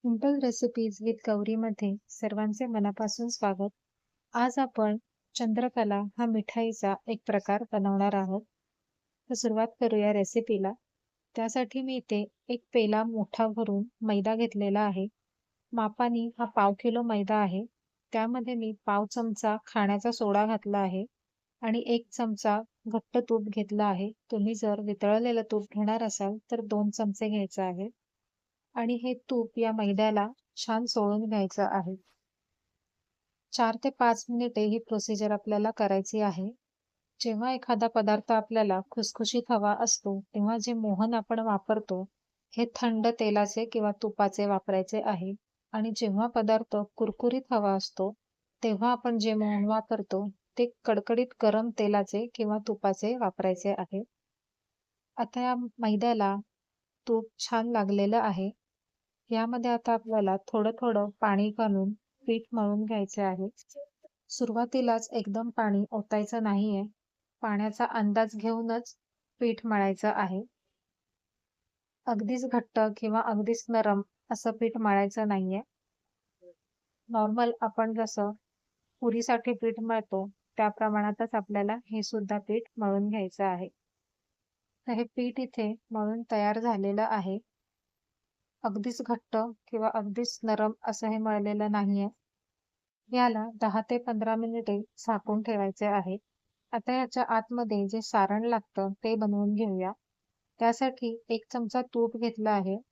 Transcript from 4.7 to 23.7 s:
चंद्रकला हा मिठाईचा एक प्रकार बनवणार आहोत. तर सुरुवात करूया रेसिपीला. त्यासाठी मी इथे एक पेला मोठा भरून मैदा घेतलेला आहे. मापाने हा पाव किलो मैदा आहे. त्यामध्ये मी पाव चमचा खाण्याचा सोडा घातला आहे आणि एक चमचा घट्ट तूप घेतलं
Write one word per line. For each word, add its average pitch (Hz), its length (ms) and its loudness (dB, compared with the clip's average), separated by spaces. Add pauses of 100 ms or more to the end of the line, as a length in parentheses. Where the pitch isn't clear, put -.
चंद्रकला 226 640 0 (200)
हा 240 60 2
मिठाईचा 220 680 0 (140)
एक 226 180 -4
प्रकार 208 460 0
बनवणार 196 440 2
आहोत. 190 260 0 (880)
तर 254 40 -2
सुरुवात 226 340 0 (120)
करूया 214 340 4
रेसिपीला. 202 580 0 (640)
त्यासाठी 233 460 -2
मी 262 140 -4
इथे 208 280 -2 (260)
एक 247 140 -4 (100)
पेला 220 300 4
मोठा 226 440 0
भरून 214 360 0 (180)
मैदा 214 340 2
घेतलेला 208 460 0
आहे. 196 260 0 (680)
मापाने 233 520 0 (140)
हा 240 60 0
पाव 214 340 4
किलो 240 220 0
मैदा 214 340 0
आहे. 202 300 0 (480)
त्यामध्ये 233 400 -2
मी 226 180 -2 (140)
पाव 208 200 2
चमचा 220 520 -2 (100)
खाण्याचा 208 440 2
सोडा 208 340 2
घातला 208 320 0
आहे 190 280 0 (560)
आणि 226 260 0
एक 233 240 0
चमचा 220 500 0 (260)
घट्ट 226 300 -2 (120)
तूप 220 200 2
घेतलं 208 340 0